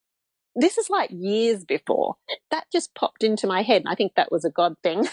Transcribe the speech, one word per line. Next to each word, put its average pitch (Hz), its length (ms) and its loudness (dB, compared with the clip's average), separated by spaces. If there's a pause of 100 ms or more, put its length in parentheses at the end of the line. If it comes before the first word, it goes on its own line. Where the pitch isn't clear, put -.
(540)
this 311 240 0
is, 440 100 -2
like, 381 240 -2
years 202 540 0
before. - 500 -2 (340)
That 311 220 -4
just - 220 -2
popped - 280 -4
into 220 240 2
my 190 140 0
head. 208 220 4
And 131 80 -6
I 175 40 -2
think 190 200 -2
that - 180 0
was 156 140 0
a 160 40 -2
God 170 320 0
thing. 175 180 0 (120)